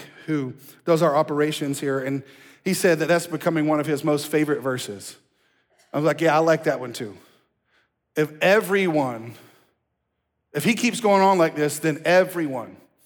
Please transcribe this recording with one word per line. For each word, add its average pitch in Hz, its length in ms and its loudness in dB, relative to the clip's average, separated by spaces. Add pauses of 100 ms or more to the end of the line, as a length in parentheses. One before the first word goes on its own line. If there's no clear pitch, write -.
(260)
who 139 280 -4 (300)
does 165 160 4
our 156 140 4
operations 147 640 0
here, 135 220 -2
and 135 240 -4 (400)
he 190 100 0
said 170 240 2
that 156 80 -2
that's 170 220 0
becoming 156 400 0
one 151 100 2
of 143 80 -2
his 147 160 -2
most 147 240 0
favorite 151 340 0
verses. 123 540 -8 (800)
I - 60 -4
was 147 60 -2
like, 151 160 0
"Yeah, 160 140 2
I 156 60 4
like 165 240 2
that 135 160 -2
one 123 120 -10
too." 104 240 -12 (1000)
If 151 160 -2 (100)
everyone, 165 920 0 (1160)
if 147 120 -6
he 220 100 2
keeps 226 240 -2
going 202 240 4
on 190 160 4
like 160 160 2
this, 147 240 -2
then 156 260 -2
everyone 151 720 0 (280)